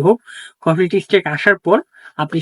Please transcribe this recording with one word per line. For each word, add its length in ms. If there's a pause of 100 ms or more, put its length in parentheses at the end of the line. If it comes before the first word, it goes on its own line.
হোক, 120 (480)
কপিরাইট 280 (120)
স্ট্রাইক 200 (100)
আসার 300
পর 120 (400)
আপনি 240